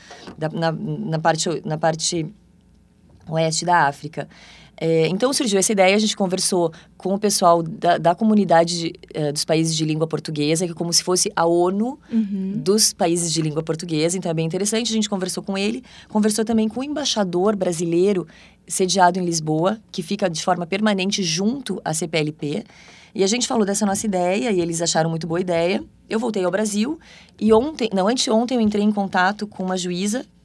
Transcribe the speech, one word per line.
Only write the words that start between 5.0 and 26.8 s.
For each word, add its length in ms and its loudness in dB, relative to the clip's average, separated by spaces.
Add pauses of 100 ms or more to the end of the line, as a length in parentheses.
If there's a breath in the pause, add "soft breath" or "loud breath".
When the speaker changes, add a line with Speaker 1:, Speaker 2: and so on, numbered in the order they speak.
Speaker 1:
então 240 0
surgiu 260 0
essa 140 2
ideia, 240 6
a 20 4
gente 180 0
conversou 560 0 (240 loud breath)
com 160 -4
o 60 0
pessoal 460 4
da, 340 0
da 160 2
comunidade 640 4
de, 140 -4 (200)
eh, 200 -2
dos 120 -6
países 300 0
de 100 -2
língua 220 0
portuguesa, 600 -2
que 40 -4
é 40 -10
como 180 -4
se 100 2
fosse 320 0
a 100 2
onu 540 2 (100)
Speaker 2:
Uhum. 460 -2
Speaker 1:
dos 380 2
países 400 0
de 100 0
língua 180 -2
portuguesa, 560 -2
então 140 -4
é 40 -2
bem 120 0
interessante, 420 -2
a 60 -2
gente 160 0
conversou 320 -4
com 160 -4
ele, 240 -2 (260 loud breath)
conversou 360 2
também 240 2
com 100 -8
o 60 -4
embaixador 720 0
brasileiro 680 0 (440 loud breath)
sediado 500 2
em 60 -2
Lisboa, 560 0 (100)
que 100 -8
fica 300 -2
de 100 -6
forma 240 -2
permanente 600 0
junto 600 -4
à 80 -2
C 140 -4
P 100 -4
L 140 0
P, 340 -6 (480 loud breath)
e 120 0
a 20 4
gente 220 -2
falou 180 2
dessa 180 -2
nossa 220 -2
ideia, 460 0
e 80 2
eles 200 -2
acharam 300 0
muito 160 -4
boa 140 -2
ideia. 420 0 (260)
Eu 120 -2
voltei 240 -2
ao 80 0
Brasil, 480 -2 (400 loud breath)